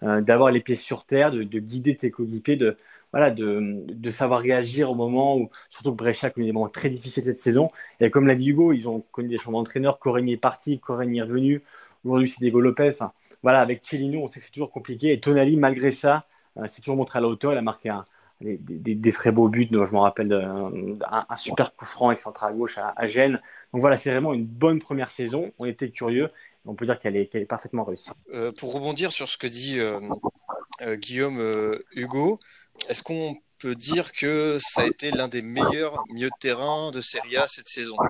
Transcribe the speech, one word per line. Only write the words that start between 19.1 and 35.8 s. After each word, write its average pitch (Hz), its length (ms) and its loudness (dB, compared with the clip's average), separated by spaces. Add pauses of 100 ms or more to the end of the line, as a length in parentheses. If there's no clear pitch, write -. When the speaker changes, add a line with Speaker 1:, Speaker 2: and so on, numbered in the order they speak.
Speaker 1:
très 117 200 2
beaux 113 160 6
buts, 117 180 2
dont 110 180 2
je 95 80 -4
me 107 60 2
rappelle, 101 340 4
euh, 95 640 -4 (140)
un, 110 180 -2
un 117 80 -8
super - 380 -2
coup - 100 -20
franc 123 260 2
excentré 110 360 -4
à 104 60 -2
gauche 113 260 -4
à, 104 180 -6
à 113 100 -4
Gênes. 127 340 2 (320)
Donc 127 80 -2
voilà, 135 160 6
c'est 139 140 -4
vraiment 139 240 0
une 117 100 -2
bonne 156 360 2
première 135 300 -6
saison. 139 480 -6
On 123 60 -12
était 123 260 -6
curieux. 123 400 -2 (340)
On 107 100 -10
peut 110 100 -6
dire 117 140 0
qu'elle 101 180 -2
est, 101 100 2
qu'elle 110 160 -4
est 101 40 -6
parfaitement 117 380 -6
réussie. 95 260 -10 (240)
Speaker 2:
Euh, 117 180 -4
pour 123 200 -10
rebondir 147 400 -4
sur 135 160 -8
ce - 80 -4
que - 100 -8
dit, 123 340 -4
euh, 107 200 -2 (800)
euh, 113 140 -6
Guillaume, 127 420 -4
euh, 110 400 -2 (140)
Hugo, 135 460 -2 (500)
est-ce 240 140 -4
qu'on 160 320 -6 (240)
peut 123 160 -6
dire 151 380 -2
que 151 480 0
ça - 220 0
a 120 40 4
été 143 240 -4
l'un 127 180 -2
des 120 140 -6
meilleurs 143 680 -2